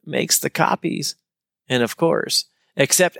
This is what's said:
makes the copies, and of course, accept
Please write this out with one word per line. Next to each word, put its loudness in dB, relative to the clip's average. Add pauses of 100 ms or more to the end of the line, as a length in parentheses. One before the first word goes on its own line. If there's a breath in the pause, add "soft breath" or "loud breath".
makes -2
the -2
copies, -2 (520)
and 0
of -2
course, 0 (320)
accept 2